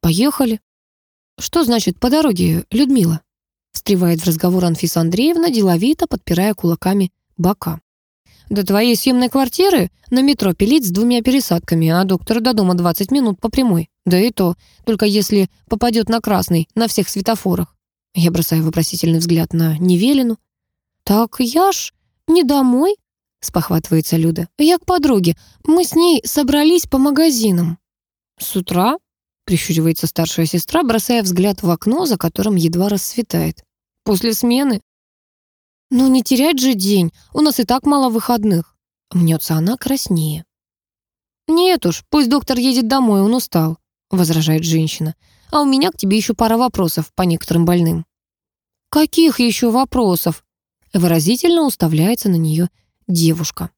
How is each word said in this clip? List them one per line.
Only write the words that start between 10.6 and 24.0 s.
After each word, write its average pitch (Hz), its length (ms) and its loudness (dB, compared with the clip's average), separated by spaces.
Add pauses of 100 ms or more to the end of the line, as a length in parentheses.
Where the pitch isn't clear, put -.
с 180 40 -4
двумя 233 300 0
пересадками, 175 680 0
а 175 160 2
доктор 190 360 -2
до 240 140 0
дома 190 200 2
двадцать 175 360 -2
минут 247 280 0
по 226 120 -6
прямой. 208 400 0 (160)
Да 180 120 2
и 220 120 2
то, 180 260 -2 (300)
только 220 180 -2
если 202 460 2 (180)
попадёт 226 400 0
на 226 120 0
красный 175 540 0
на 226 140 0
всех 202 200 -2
светофорах». 190 680 -4 (380)
Я 170 160 2
бросаю 160 340 0
вопросительный 165 540 -2
взгляд 165 340 0
на 165 240 0
Невелину. 220 640 2 (680)
«Так 220 340 0
я 294 320 2
ж - 220 -6 (360)
не 330 160 4
домой», 269 520 2 (440)
спохватывается 165 760 -2